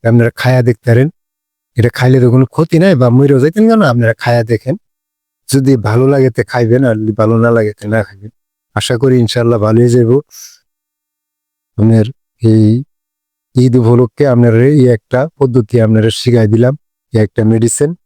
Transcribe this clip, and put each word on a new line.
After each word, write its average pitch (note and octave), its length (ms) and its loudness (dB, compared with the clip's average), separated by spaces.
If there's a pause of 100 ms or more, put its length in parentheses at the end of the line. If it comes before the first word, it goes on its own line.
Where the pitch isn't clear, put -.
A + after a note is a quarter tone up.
আপনারা A#2 320 2
খায়া B2+ 260 0
দেখতে A#2+ 280 -2
পারেন। A#2+ 180 2 (680)
এটা A2+ 120 0
খাইলে B2+ 300 0
তো B2 120 2
কোনো B2+ 140 2
ক্ষতি E3 340 -4
নাই F#3+ 160 2
বা B2 140 0
মইরেও C3+ 300 2
যাইতেন E3 280 0
কেন, A3+ 160 2
আপনারা A#2+ 300 0
খায়া A#2+ 300 -2
দেখেন। A#2 320 -6 (760)
যদি C3+ 280 0
ভালো A2+ 300 -2
লাগে C3+ 240 2
তে B2 120 -6
খাইবেন, A#2+ 420 -2
আর A2+ 120 0
যদি A2 200 -6
ভালো A2 240 0
না A#2 100 2
লাগে A2 220 -2
তে - 140 -18
না A2 160 -2
খাইবেন। G2+ 280 -18 (440)
আশা B2 220 -4
করি B2+ 220 0
ইনশাআল্লাহ A#2 400 -2
ভালো A2 200 0
হয়ে B2 140 2
যাইব। A#2+ 180 2 (1700)
আপনার A2 280 2 (360)
এই A2 240 2 (920)
ঈদ B2+ 200 2
উপলক্ষে B2 520 0
আপনার A#2+ 340 2
এই C#3+ 260 2
একটা B2 320 -2 (160)
পদ্ধতি B2 460 -2
আপনারা A2 300 0
শিখাই A2+ 360 -2
দিলাম, A#2 260 0 (400)
এই A2+ 80 0
একটা G#2+ 220 -4
মেডিসিন। A2+ 480 -2 (140)